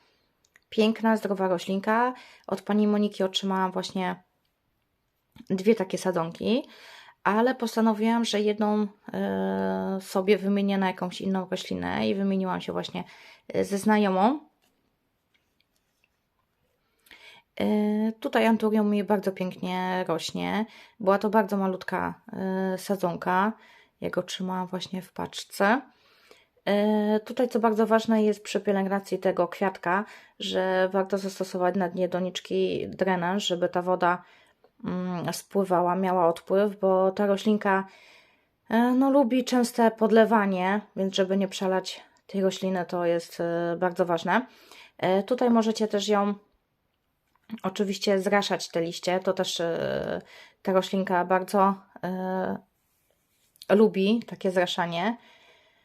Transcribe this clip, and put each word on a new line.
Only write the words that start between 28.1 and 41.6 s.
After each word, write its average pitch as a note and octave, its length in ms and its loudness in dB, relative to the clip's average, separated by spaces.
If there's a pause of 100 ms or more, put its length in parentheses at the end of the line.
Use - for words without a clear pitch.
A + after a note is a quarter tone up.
jest G#3 200 0
przy - 180 -4
pielęgnacji G3 580 -2
tego F3+ 300 0
kwiatka, F#3+ 560 -2 (340)
że F#3 540 0
warto G3 260 0
zastosować F#3 560 -2
na F#3+ 140 0
dnie F3+ 200 -2
doniczki F3+ 800 -4
drenaż, F#3 580 0
żeby F3+ 220 0
ta F3+ 140 -2
woda, F3+ 400 0 (640)
mm, F3+ 480 -6
spływała, F3+ 640 0
miała F#3 320 4
odpływ, G3 520 0
bo F#3+ 300 4
ta G3+ 160 0
roślinka, G3 600 2 (840)
e, A3+ 100 4 (120)
no, C4+ 180 4
lubi B3+ 340 4
częste A#3+ 460 2
podlewanie, G#3 920 4 (160)
więc F#3+ 180 -2
żeby F#3+ 220 2
nie F#3+ 120 0
przelać F#3 520 -2 (260)